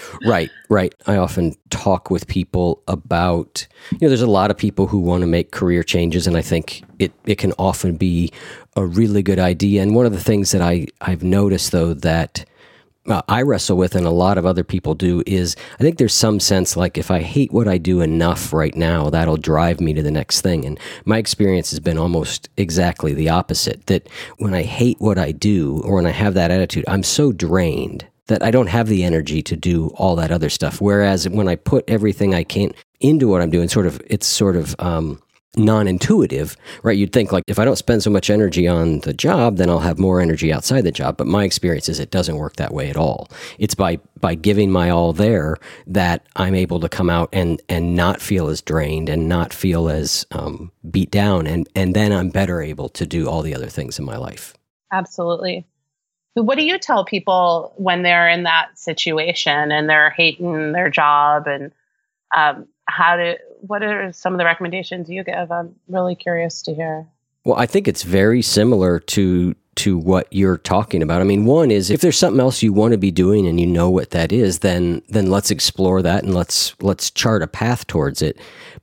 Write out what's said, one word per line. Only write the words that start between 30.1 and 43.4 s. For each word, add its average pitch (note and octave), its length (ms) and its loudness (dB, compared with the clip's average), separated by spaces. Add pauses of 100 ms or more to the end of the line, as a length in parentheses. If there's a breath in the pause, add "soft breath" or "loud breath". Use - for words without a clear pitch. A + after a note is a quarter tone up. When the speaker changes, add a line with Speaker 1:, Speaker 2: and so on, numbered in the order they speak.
Speaker 1:
that E2 140 -2
other D#2 200 0
stuff. - 300 -4
Whereas G2+ 480 2
when F#2+ 200 0
I F2 80 0
put - 320 0
everything G2+ 460 0
I E2+ 100 0
can - 280 -4 (280 loud breath)
into C#3+ 280 4
what F#2 120 4
I'm E2+ 100 0
doing, E2+ 180 2
sort G2 180 2
of, D2 200 -4
it's - 200 -2
sort G2 300 0
of, D#2 220 -4
um, D#2+ 440 -4 (340)
non-intuitive, G2+ 1000 2 (260 loud breath)
right? F#2+ 140 2
You'd G2+ 160 0
think, G#2+ 200 2
like, F2+ 160 2
if G2+ 100 -2
I G#2+ 60 4
don't B2+ 120 2
spend A2+ 260 0
so G#2+ 80 0
much G2+ 200 0
energy F2+ 380 2
on E2 320 2
the D2 140 -6
job, A#2+ 420 2
then F2+ 140 2
I'll E2+ 100 2
have E2 180 -2
more F#2 220 4
energy E2 320 0
outside A#2+ 300 0
the E2+ 100 0
job. C2+ 240 -4
But C2 100 -2
my G2 160 2
experience F2 460 -2
is D#2+ 100 -6
it - 140 -8
doesn't F2 240 -2
work D2 200 -8
that - 180 -6
way C#2+ 160 -6
at C#2+ 60 -6
all. D2+ 320 -2 (300 loud breath)